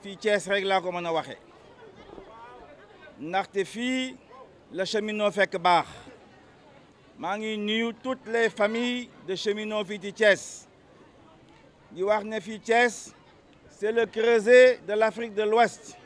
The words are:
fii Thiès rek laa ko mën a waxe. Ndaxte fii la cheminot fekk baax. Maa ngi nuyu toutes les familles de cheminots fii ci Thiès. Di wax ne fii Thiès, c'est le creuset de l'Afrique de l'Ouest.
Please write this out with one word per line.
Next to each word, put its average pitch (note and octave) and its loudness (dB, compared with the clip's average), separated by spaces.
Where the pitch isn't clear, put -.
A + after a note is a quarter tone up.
fii G3 -14
Thiès G#3 -2
rek G3 0
laa F#3+ 2
ko F3 -6
mën F3 -6
a E3+ -4
waxe. C#3+ -4
Ndaxte F#3+ -4
fii B3+ -4
la F3+ -4
cheminot G#3+ -2
fekk G3 0
baax. E3+ 4
Maa F3+ -4
ngi A3 -6
nuyu A3 -2
toutes B3+ -6
les A#3 2
familles A#3 -2
de F#3 -4
cheminots G#3+ -4
fii G3 -10
ci G3 -8
Thiès. G#3 4
Di F3 -6
wax G#3 0
ne A3 -8
fii G#3+ -12
Thiès, A#3 0
c'est G#3+ -6
le A#3 0
creuset A#3 6
de G#3 -2
l'Afrique A3 -2
de G#3 -2
l'Ouest. A3 0